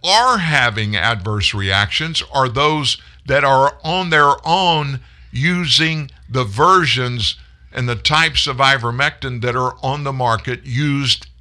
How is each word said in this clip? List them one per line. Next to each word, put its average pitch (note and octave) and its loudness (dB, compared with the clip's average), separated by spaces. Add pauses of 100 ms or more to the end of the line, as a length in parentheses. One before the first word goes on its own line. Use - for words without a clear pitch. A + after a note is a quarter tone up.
are A3+ 4
having A#2+ 0
adverse G#2 -2
reactions G#2 -2 (100)
are C3 2
those C#3+ 0 (300)
that C#3 2
are C3+ 4
on F3 -2
their D3 4 (100)
own D#3+ 0 (300)
using D#3+ -2 (180)
the B2+ -2
versions B2 0 (360)
and B2 -4
the A#2+ -2
types D3+ 0
of C3+ -4
ivermectin C3 0
that B2 -2
are B2+ -2
on C#3 -4
the C#3 -6
market B2 -4
used C#3 -2 (140)